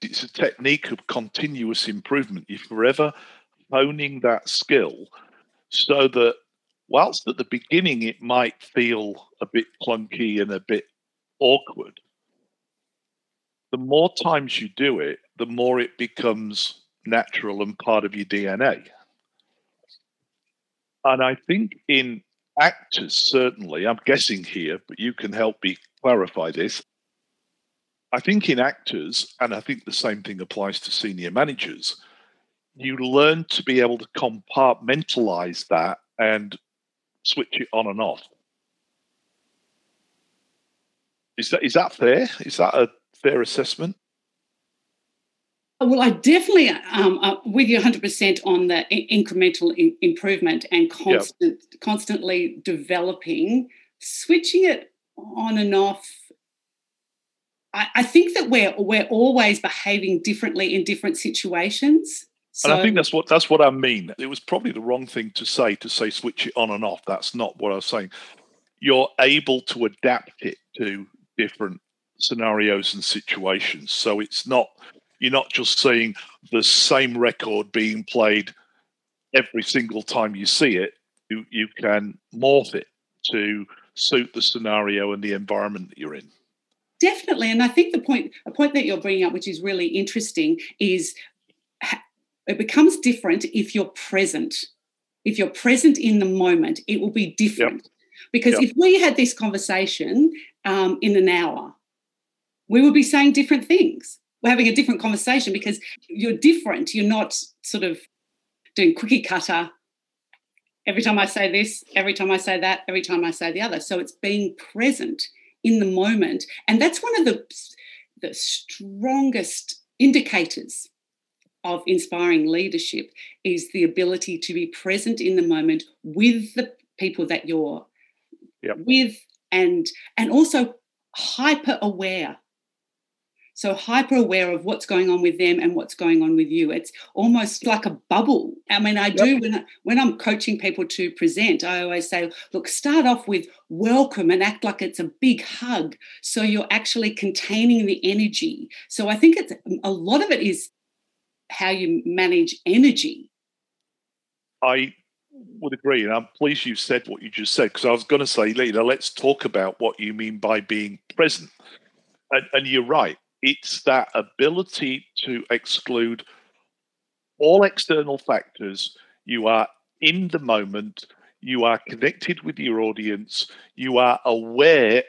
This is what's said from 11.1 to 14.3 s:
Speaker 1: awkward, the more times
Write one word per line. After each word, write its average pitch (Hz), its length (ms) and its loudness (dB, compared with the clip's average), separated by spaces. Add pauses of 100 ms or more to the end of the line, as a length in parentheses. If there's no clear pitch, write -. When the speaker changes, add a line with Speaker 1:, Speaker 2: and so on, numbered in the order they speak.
Speaker 1:
awkward, - 600 -2 (1700)
the 127 60 -6
more 143 380 2
times 147 440 -2